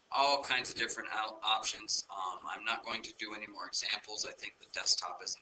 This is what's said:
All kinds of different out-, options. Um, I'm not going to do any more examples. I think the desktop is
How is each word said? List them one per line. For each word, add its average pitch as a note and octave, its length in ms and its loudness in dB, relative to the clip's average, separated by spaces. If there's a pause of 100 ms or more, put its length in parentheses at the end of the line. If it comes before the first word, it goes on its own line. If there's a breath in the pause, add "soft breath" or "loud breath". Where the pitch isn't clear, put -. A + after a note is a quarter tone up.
(100)
All C#3 320 6
kinds B2+ 280 2
of - 60 -8
different A2+ 380 -2
out-, A2 280 0
options. G#2+ 680 0
Um, F#2 360 -4
I'm G2 180 -6
not A2+ 200 2
going A2+ 180 -4
to - 160 -10
do G#2+ 180 -4
any G#2 100 -8
more F#2+ 200 -10
examples. G#2+ 600 -2
I - 80 -8
think - 240 -12
the - 140 -20
desktop F2+ 500 2
is F#2 200 -4